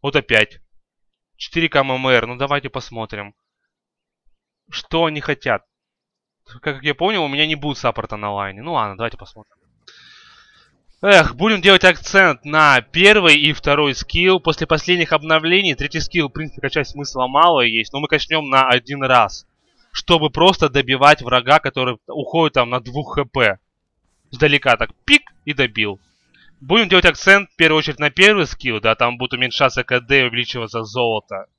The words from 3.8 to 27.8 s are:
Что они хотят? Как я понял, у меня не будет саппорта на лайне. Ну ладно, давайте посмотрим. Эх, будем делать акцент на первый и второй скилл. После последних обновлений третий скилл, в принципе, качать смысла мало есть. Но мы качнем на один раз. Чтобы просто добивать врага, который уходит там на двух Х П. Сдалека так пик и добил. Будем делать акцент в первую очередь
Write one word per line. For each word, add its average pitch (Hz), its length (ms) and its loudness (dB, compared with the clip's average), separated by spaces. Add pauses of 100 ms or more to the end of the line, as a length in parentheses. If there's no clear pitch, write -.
Что - 360 -4
они 151 160 -4
хотят? 139 420 -4 (1000)
Как 135 220 -8
я 147 120 -2
понял, 190 280 -2
у 147 60 -4
меня 143 180 -2
не 156 80 -4
будет 143 240 -8
саппорта 110 380 -6
на 104 160 -8
лайне. 101 280 -8
Ну 156 120 -12
ладно, 107 240 -4
давайте 113 200 -8
посмотрим. - 380 -20 (1500)
Эх, 180 360 4
будем 202 240 0
делать 185 240 4
акцент 185 600 2
на 147 360 4
первый 175 560 4
и 151 160 0
второй 143 420 0
скилл. 180 460 0
После 160 260 -4
последних 165 460 0
обновлений 160 640 0
третий 147 240 -6
скилл, 156 280 -4
в - 40 -10
принципе, 151 280 -12
качать 139 280 -4
смысла 135 400 -8
мало 151 320 4
есть. 113 320 -2
Но 139 80 -6
мы 151 80 -6
качнем 151 420 -4
на 131 180 4
один 131 360 -2
раз. 123 420 2 (460)
Чтобы 156 380 0
просто 175 380 2
добивать 135 540 2
врага, 127 380 2
который 127 380 -6 (100)
уходит 151 460 -2
там 120 160 0
на 123 100 -4
двух 127 340 -10
Х 143 120 -2
П. 107 340 0 (720)
Сдалека 139 440 2
так 117 140 -4 (140)
пик - 280 0 (120)
и 147 100 -6
добил. 110 460 -4 (600)
Будем 185 280 0
делать 175 160 4
акцент 190 480 4
в - 40 -20
первую 156 220 2
очередь 151 220 -6